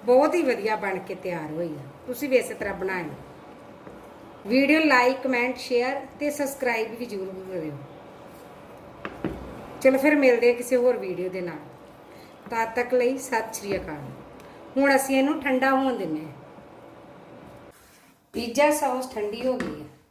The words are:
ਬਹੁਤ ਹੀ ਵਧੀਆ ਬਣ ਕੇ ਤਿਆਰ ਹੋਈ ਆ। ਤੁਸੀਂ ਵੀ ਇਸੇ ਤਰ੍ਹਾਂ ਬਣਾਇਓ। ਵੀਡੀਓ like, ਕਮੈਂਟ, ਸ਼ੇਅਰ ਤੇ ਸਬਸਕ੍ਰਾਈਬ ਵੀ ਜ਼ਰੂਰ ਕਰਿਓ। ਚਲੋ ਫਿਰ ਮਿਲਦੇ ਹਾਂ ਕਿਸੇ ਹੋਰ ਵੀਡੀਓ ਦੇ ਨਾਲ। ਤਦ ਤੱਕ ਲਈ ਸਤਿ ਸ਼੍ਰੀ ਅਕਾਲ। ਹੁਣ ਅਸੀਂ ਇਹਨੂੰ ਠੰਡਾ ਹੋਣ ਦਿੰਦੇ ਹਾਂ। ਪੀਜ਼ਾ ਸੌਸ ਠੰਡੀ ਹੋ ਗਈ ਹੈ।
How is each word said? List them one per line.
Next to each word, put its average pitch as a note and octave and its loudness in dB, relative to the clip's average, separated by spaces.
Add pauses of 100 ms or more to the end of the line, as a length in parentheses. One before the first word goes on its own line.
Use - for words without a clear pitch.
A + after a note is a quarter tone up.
ਬਹੁਤ C4 6
ਹੀ E4+ 2
ਵਧੀਆ A3 0
ਬਣ F#3+ -4
ਕੇ F3+ -8
ਤਿਆਰ E3 -6
ਹੋਈ E3 -4
ਆ। C#3+ -10 (180)
ਤੁਸੀਂ B3+ -6
ਵੀ B3+ 4
ਇਸੇ A3 2
ਤਰ੍ਹਾਂ G3 -4
ਬਣਾਇਓ। F3 -4 (1300)
ਵੀਡੀਓ C#4 4
like, C4 4
ਕਮੈਂਟ, B3+ 0
ਸ਼ੇਅਰ C4 -2 (140)
ਤੇ D4 0
ਸਬਸਕ੍ਰਾਈਬ A#3 -2
ਵੀ A#3+ -8
ਜ਼ਰੂਰ F#3+ -8
ਕਰਿਓ। D#3 -6 (2000)
ਚਲੋ C4 6
ਫਿਰ D4+ 4
ਮਿਲਦੇ A#3+ 6
ਹਾਂ A#3+ 4
ਕਿਸੇ B3 0
ਹੋਰ A#3+ 4
ਵੀਡੀਓ F#3 -4
ਦੇ F#3 -6
ਨਾਲ। E3 -6 (920)
ਤਦ A3+ -2
ਤੱਕ A#3+ 0
ਲਈ B3+ 2
ਸਤਿ A3+ -4
ਸ਼੍ਰੀ G3 -6
ਅਕਾਲ। D3+ -8 (720)
ਹੁਣ C#4 6
ਅਸੀਂ C4+ 2
ਇਹਨੂੰ C4+ 4
ਠੰਡਾ C4 4
ਹੋਣ C4 2
ਦਿੰਦੇ D#3+ -4
ਹਾਂ। D#3 -12 (2000)
ਪੀਜ਼ਾ A#3+ 4
ਸੌਸ B3+ 0
ਠੰਡੀ A3 -4
ਹੋ B3 2
ਗਈ D#3+ -6
ਹੈ। - -14 (240)